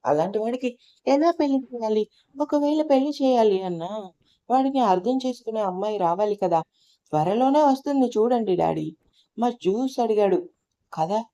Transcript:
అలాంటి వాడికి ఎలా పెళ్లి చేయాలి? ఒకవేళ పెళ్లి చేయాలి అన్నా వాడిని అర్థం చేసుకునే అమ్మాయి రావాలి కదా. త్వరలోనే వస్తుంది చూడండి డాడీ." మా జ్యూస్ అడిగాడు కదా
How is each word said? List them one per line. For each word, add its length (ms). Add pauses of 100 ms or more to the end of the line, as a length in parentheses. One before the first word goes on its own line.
అలాంటి 360
వాడికి 300 (380)
ఎలా 240
పెళ్లి 300
చేయాలి? 420 (320)
ఒకవేళ 480
పెళ్లి 280
చేయాలి 520
అన్నా 260 (600)
వాడిని 360
అర్థం 320
చేసుకునే 440
అమ్మాయి 360
రావాలి 380
కదా. 240 (540)
త్వరలోనే 500
వస్తుంది 460
చూడండి 460
డాడీ." 320 (500)
మా 200
జ్యూస్ 420
అడిగాడు 400 (540)
కదా 260 (140)